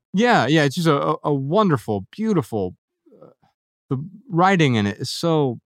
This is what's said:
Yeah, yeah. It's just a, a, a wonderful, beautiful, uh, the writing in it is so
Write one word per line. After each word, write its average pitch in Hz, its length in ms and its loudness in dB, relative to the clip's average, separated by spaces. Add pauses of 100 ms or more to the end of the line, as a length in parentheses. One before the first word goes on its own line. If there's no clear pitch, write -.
(120)
Yeah, 196 340 2
yeah. 156 180 4
It's 135 120 -2
just 170 100 -2
a, 143 140 2 (120)
a, 160 120 -4
a 147 100 -2
wonderful, 139 800 -2
beautiful, 135 640 -4 (440)
uh, 139 100 -20 (600)
the 135 140 -6 (240)
writing 170 480 2
in 104 100 2
it 98 120 -4
is 135 120 -10
so 147 480 -2 (140)